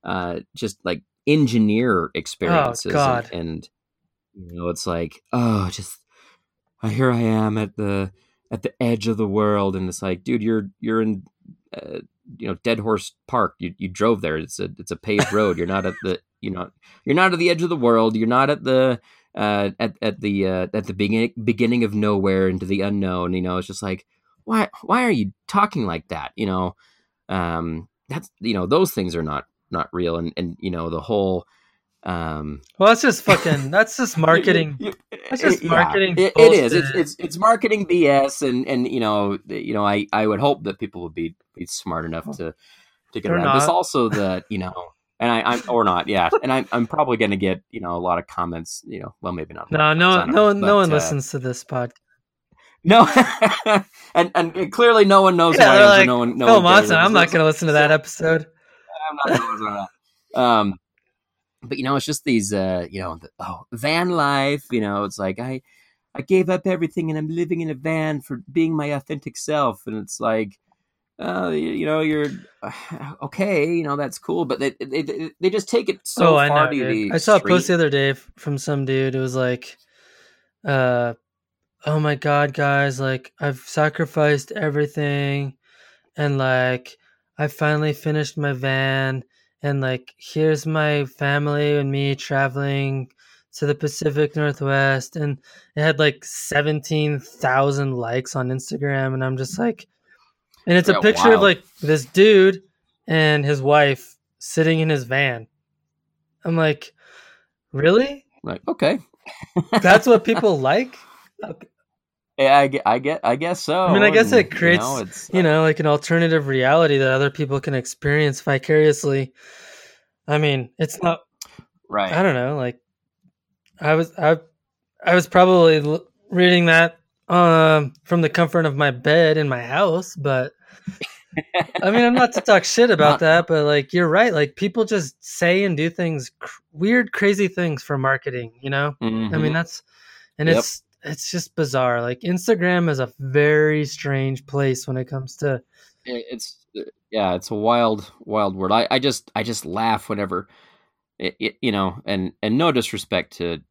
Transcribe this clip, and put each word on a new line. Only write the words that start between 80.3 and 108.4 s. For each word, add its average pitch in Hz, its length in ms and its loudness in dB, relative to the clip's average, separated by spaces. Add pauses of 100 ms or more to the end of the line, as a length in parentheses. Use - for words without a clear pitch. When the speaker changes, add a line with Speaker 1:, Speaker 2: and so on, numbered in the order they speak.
Speaker 2:
uh, 123 500 0 (720)
"Oh 151 140 0
my 151 140 0
God, 143 400 0
guys, 139 460 0
like, 131 400 -6
I've 139 180 -4
sacrificed 151 920 -2
everything. 143 1040 -4 (600)
And, 143 220 -2
like, 127 580 -2 (420)
I 147 100 -2
finally 151 440 -2
finished 151 460 -4
my 143 140 -4
van. 135 720 -2 (400)
And, 143 180 -2
like, 127 380 -6
here's 156 480 -2
my 151 380 -2
family 147 720 -2
and 139 120 -2
me 139 260 -2
traveling 139 920 -4 (440)
to 147 120 -4
the 143 80 0
Pacific 147 640 -2
Northwest." 139 800 -2
And 147 220 -4 (380)
it 151 60 -4
had, 156 160 2
like, 151 260 0
seventeen 151 960 -2
thousand 139 720 -2
likes 123 420 -6
on 127 120 -4
Instagram. 135 640 -4
And 131 100 -4
I'm 131 120 -4
just 131 220 -8
like, 233 280 -4 (800)
and 175 100 4
it's 180 120 4
a 196 60 4
Speaker 1:
Yeah, 196 60 0
Speaker 2:
picture 214 320 4
of, 214 80 6
Speaker 1:
wild. - 20 6
Speaker 2:
like, 190 220 2 (160)
this 151 260 0
dude 190 560 6 (440)
and 151 380 2
his 139 180 -2
wife 143 540 2 (220)
sitting 160 420 0
in 160 100 0
his 139 140 -2
van. 123 420 -2 (1000)
I'm 170 120 -2
like, 156 360 -2 (800)
"Really?" 226 520 0 (180)